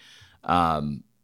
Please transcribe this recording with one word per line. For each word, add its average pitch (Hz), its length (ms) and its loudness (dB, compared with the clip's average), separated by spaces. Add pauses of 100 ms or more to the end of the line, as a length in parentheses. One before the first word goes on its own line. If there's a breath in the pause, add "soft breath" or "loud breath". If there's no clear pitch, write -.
(440 soft breath)
um, 78 600 0 (200)